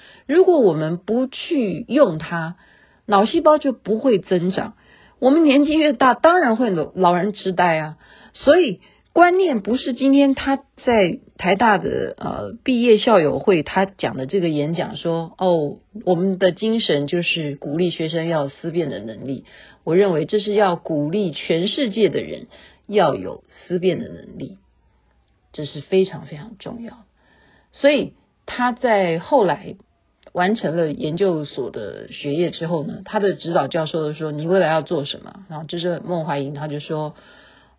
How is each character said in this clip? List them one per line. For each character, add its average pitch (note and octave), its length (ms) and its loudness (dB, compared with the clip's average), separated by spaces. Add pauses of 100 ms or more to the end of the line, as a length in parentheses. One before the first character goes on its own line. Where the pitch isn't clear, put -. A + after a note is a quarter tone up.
(260)
如 E4+ 180 4
果 F4 140 4
我 G#3 140 6
们 D#3 260 -2
不 A#3+ 300 -2
去 A#3 580 -4
用 A3+ 320 2
它， E3 380 -8 (500)
脑 G3+ 180 4
细 D#4+ 160 0
胞 D4+ 180 6
就 C#4+ 140 -2
不 A3 260 -4
会 A3 200 2
增 F3+ 320 -2
长。 - 240 -6 (460)
我 B3+ 100 4
们 D#4+ 140 6
年 C#4+ 200 6
纪 D4+ 120 0
越 D4+ 160 4
大， A#3+ 220 4
当 E4+ 260 6
然 A#3 160 2
会 A#3 140 0
老， E3 240 -2
老 F3+ 200 4
人 F#3 180 0
痴 F#3+ 200 -4
呆 F3 260 2
啊。 D#3 200 -8 (340)
所 D4+ 260 4
以 C4 220 0 (320)
观 F4 260 6
念 D#4 220 2
不 G#3+ 160 -2
是 C4 180 -4
今 C4+ 180 2
天 C#4 220 4
他 C4+ 300 -4 (200)
在 G#3+ 340 2 (180)
台 F#3 200 0
大 G#3+ 220 4
的， - 400 -4
呃， - 460 -8
毕 B3 180 0
业 A#3 160 6
校 G#3 220 4
友 D3 180 0
会 F3 240 2
他 F#3+ 220 0
讲 - 320 -6
的 C3 100 -6
这 F#3+ 140 -2
个 F3 80 0
演 D3+ 260 -2
讲 - 220 -6
说 E3 420 -4
，“哦， E3+ 400 0 (260)
我 F3+ 100 2
们 F#3 240 0
的 F#3 140 2
精 A3 280 -2
神 C#3+ 260 0
就 F3 160 -2
是 D3+ 340 -4
鼓 D3 200 -8
励 F3 140 0
学 D#3+ 180 -6
生 E3 200 -4
要 D#3 160 0
有 C#3 40 -4
思 - 220 -10
辨 D#3 200 -2
的 F#2 80 -8
能 A2 280 -12
力。” C3 180 -8 (380)
我 D#3+ 140 0
认 G3 160 4
为 D#3+ 140 -2
这 G#3 120 -2
是 G#3 140 -4
要 G3 240 2
鼓 D3+ 320 -4
励 F#3+ 240 -2
全 E3 340 -2
世 B3+ 240 -4
界 G3 200 2
的 - 100 -4
人 D2+ 260 -12 (400)
要 F#3 280 2
有 - 280 -10 (240)
思 F3 120 -4
辨 E3+ 200 0
的 A#2 100 -10
能 - 280 -18
力， - 220 -14 (920)
这 D3+ 120 -10
是 D3 160 -10
非 F#3+ 240 2
常 D#3+ 220 -10
非 D3+ 100 -16
常 G3+ 220 -16
重 A#3 240 -14
要 A#3 80 -14
的。 - 140 -20 (680)
所 - 180 4
以 G#3 220 0 (320)
他 B3 260 -4
在 G3 480 0
后 A#3+ 260 2
来 E3+ 320 -4 (560)
完 F3+ 220 0
成 F#3+ 220 -2
了 D#3+ 160 0
研 D3+ 240 -6
究 E3 300 0
所 B2+ 240 -8
的 F#2+ 420 -12
学 C#3+ 220 -6
业 E3+ 160 0
之 E3 160 -8
后 D#3+ 180 -4
呢， - 200 -10
他 - 140 -4
的 G3 140 0
指 D#3+ 220 -6
导 D3 120 0
教 D#3 200 -4
授 D3+ 260 -4
就 - 0 -
说 D#3 180 -8
，“你 D3+ 160 -6
未 F#3 140 2
来 E3 80 2
要 D#3 140 0
做 C#3+ 240 -4
什 - 160 -12
么？” - 260 -20
然 D#3 100 -12
后 E3 60 -12
就 E3+ 140 -10
是 E3+ 220 -4
孟 E3+ 260 -4
怀 C#3+ 120 -4
银 C#3 140 -6
他 D3 160 -8
就 D3 120 -8
说 D3+ 340 -8 (640)